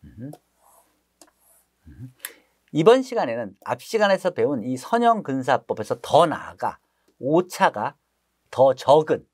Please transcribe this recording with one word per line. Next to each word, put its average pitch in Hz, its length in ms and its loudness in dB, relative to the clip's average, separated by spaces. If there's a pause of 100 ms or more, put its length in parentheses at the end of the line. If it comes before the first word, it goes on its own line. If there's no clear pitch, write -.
음. 95 280 -18 (1600)
음. 101 260 -20 (580)
이번 208 300 6
시간에는 120 640 -6
앞 123 160 -6
시간에서 196 480 0
배운 165 340 -2
이 127 140 -6
선형 233 460 0
근사법에서 131 760 -4
더 151 240 4
나아가 98 520 -8 (420)
오 160 280 0
차가 139 480 -2 (540)
더 131 240 4
적은 143 600 2